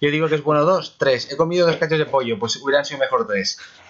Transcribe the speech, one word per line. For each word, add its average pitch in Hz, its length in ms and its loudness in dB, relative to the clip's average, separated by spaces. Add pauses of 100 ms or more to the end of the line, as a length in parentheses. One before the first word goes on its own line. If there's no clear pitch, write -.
Yo 143 100 2
digo 156 180 2
que 151 60 0
es 147 80 0
bueno 151 220 2
dos, 180 340 0
tres. 131 340 0
He 139 40 -10
comido 170 300 2
dos 156 100 2
cachos 160 220 0
de 151 80 0
pollo, 120 320 -2
pues 113 180 -4
hubieran 139 280 0
sido 143 160 -8
mejor 131 260 0
tres. 98 320 -4 (320)